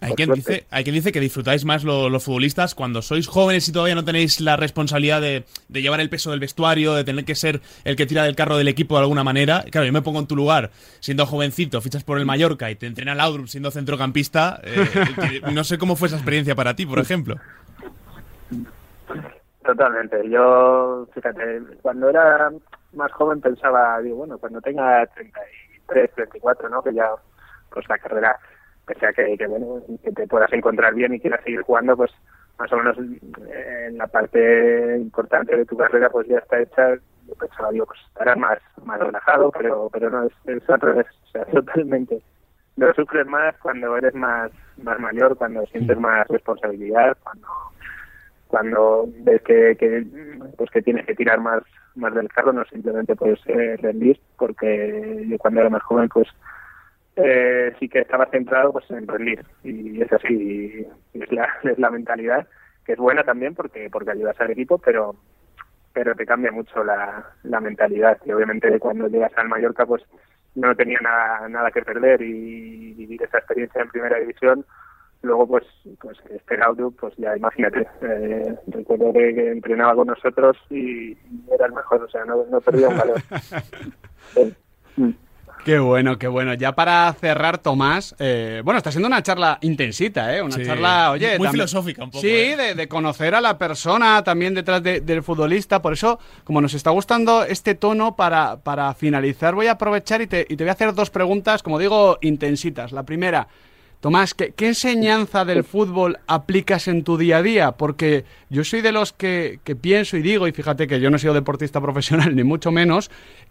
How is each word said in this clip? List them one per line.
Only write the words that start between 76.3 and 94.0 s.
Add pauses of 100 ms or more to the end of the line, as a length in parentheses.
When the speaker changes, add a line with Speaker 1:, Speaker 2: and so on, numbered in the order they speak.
Speaker 2:
este
Laudrup,
pues,
ya
imagínate, (160)
eh, (140)
recuerdo
que,
que
entrenaba
con
nosotros (120)
y,
y
era
el
mejor,
o
sea,
no,
no
perdía
un
balón.
Speaker 1:
<laughs>
Speaker 2:
Sí. (420)
Mm. (540)
Speaker 3:
Qué
bueno,
qué
bueno.
Ya
para
cerrar,
Tomás,
eh,
bueno,
está
siendo
una
charla
intensita,
¿eh?
Una
Speaker 1:
Sí.
Speaker 3:
charla,
oye,
Speaker 1:
Muy
Speaker 3:
tam-
Speaker 1:
filosófica
un
poco,
Speaker 3:
Sí,
Speaker 1:
¿eh?
Speaker 3:
de,
de
conocer
a
la
persona